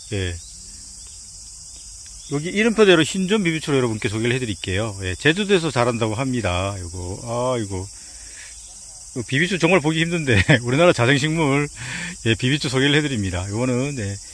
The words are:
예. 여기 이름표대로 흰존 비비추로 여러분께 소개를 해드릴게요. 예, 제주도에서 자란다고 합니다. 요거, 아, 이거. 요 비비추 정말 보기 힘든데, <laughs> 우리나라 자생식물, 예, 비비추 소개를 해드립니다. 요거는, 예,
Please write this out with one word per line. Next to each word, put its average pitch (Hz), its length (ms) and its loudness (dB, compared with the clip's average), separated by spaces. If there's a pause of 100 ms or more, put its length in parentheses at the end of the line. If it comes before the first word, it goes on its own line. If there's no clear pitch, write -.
(120)
예. 92 220 -2 (2000)
여기 151 160 -4
이름표대로 202 540 6
흰존 190 400 0
비비추로 160 340 2
여러분께 117 320 2
소개를 113 280 0
해드릴게요. 104 680 -2
예, 92 140 -2
제주도에서 175 540 2
자란다고 117 440 2
합니다. 101 640 0
요거, 90 460 -8
아, 120 340 -2
이거. 95 280 -4 (1300)
요 123 100 -4
비비추 170 320 0
정말 180 220 4
보기 160 220 0
힘든데, 156 380 2 (180)
<laughs> 120 40 -4
우리나라 143 300 6
자생식물, 143 760 2 (580)
예, 113 100 4
비비추 135 320 0
소개를 135 280 4
해드립니다. 101 540 0
요거는, 127 480 -2
예, 101 180 -4 (180)